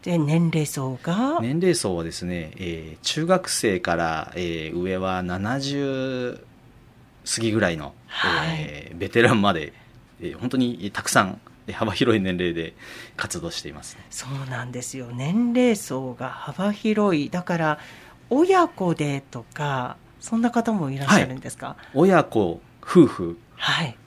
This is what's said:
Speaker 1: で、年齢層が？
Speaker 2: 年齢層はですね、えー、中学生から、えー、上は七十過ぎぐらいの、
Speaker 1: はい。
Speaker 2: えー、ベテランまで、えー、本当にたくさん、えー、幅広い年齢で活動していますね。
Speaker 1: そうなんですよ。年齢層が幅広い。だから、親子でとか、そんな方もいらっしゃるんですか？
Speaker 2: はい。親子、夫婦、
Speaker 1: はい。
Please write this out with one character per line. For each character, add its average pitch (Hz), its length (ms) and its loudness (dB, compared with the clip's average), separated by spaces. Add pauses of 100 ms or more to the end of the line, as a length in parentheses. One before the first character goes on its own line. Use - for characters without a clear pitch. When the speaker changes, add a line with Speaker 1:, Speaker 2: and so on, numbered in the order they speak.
Speaker 1:
で、 175 140 0
年 160 340 4
齢 156 140 0
層 131 380 -4
が？ 254 400 0
Speaker 2:
年 139 180 0
齢 180 140 4
層 92 220 0
は 82 80 -4
で 82 80 -6
す - 120 -10
ね、 87 320 -6
え 80 400 -8
ー、 - 60 -20
中 156 240 -2
学 185 240 2
生 98 280 2
か 87 180 0
ら、 80 400 -2
え 82 380 -4
ー、 87 40 -2
上 92 180 -2
は 92 260 -2
七 98 380 -2
十 135 840 -4 (840)
過 - 120 -4
ぎ 110 100 2
ぐ 110 80 2
ら 92 100 4
い 85 60 -4
の、 73 180 -12 (120)
Speaker 1:
は - 480 -2
い。 - 40 -4
Speaker 2:
え 147 360 -10
ー、 85 40 -12
ベ 92 120 -6
テ 117 100 4
ラ 117 120 8
ン 107 100 4
ま 101 100 4
で、 78 220 -4 (480)
え - 60 -8
ー、 - 100 -10
本 127 120 -4
当 135 60 -2
に 120 380 -2
た - 80 -6
く - 80 -4
さ 113 140 6
ん、 95 160 -6 (260)
え 104 60 -10
ー、 - 20 -8
幅 107 180 -2
広 113 260 4
い 95 40 2
年 92 160 -2
齢 87 160 0
で 82 200 -8 (440)
活 - 240 -6
動 85 80 -6
し - 100 -8
て - 80 -12
い - 60 -14
ま 76 80 -14
す - 140 -16
ね。 - 120 -20
Speaker 1:
そ - 180 -12 (200)
う 127 40 -12
な 123 140 -8
ん 123 80 -12
で 123 80 -8
す - 160 -10
よ。 123 160 -10
年 185 400 0
齢 247 240 4
層 131 380 -6
が 131 160 -8
幅 185 420 -4
広 208 500 2
い。 139 60 -4
だ 175 140 -4
か 175 160 -2
ら、 151 200 0 (520)
親 349 360 6
子 180 280 0
で 143 360 -2
と 120 220 -10
か、 135 440 -2 (240)
そ - 180 -2
ん - 20 2
な 233 100 4
方 233 220 0
も 165 180 0
い 135 60 -4
ら 139 80 -4
っ 139 60 -2
し - 20 8
ゃ 156 140 6
る 131 80 -8
ん 131 60 -10
で 127 100 -10
す - 80 -14
か？ - 80 -10
Speaker 2:
は - 80 -10
い。 - 20 -18 (160)
親 170 320 6
子、 87 380 0 (180)
夫 - 260 8
婦、 85 320 -4 (180)
Speaker 1:
は - 280 -2
い。 123 100 -6 (120)